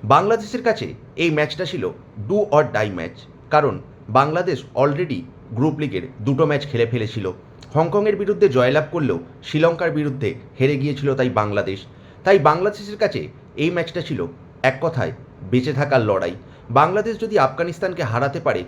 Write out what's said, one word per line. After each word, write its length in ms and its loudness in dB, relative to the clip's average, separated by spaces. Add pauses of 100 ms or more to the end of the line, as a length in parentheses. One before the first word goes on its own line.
বাংলাদেশের 580 2
কাছে 240 0 (300)
এই 140 0
ম্যাচটা 420 -2
ছিল 120 -6 (440)
do 100 2 (180)
or 80 6 (100)
die 240 0
ম্যাচ, 160 -8 (360)
কারণ 240 2 (340)
বাংলাদেশ 500 2 (240)
already 380 0 (360)
গ্রুপ 220 0
লিগের 260 -4 (220)
দুটো 200 2
ম্যাচ 240 0
খেলে 160 2
ফেলেছিল। 400 -4 (480)
হংকংয়ের 420 2
বিরুদ্ধে 320 2
জয়লাভ 460 4
করলেও 240 0 (280)
শ্রীলঙ্কার 520 2
বিরুদ্ধে 300 -2 (320)
হেরে 160 2
গিয়েছিল 380 -2
তাই 160 0 (100)
বাংলাদেশ। 380 -2 (460)
তাই 140 6
বাংলাদেশের 640 0
কাছে 180 -2 (360)
এই 140 0
ম্যাচটা 380 -4
ছিল 120 -4 (420)
এক 180 2
কথায় 320 -2 (380)
বেঁচে 220 2
থাকার 360 2
লড়াই। 260 0 (360)
বাংলাদেশ 520 2
যদি 160 -6
আফগানিস্তানকে 640 0
হারাতে 440 -2
পারে 220 0